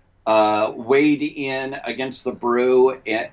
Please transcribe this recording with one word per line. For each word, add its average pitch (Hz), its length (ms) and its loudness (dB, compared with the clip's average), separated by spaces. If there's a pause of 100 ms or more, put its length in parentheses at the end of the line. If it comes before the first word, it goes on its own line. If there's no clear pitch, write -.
(260)
uh, 107 500 2
wade 139 460 2
in 135 640 -6
against 127 400 -8
the 123 80 -4
brew 127 760 2
a-, 110 260 -4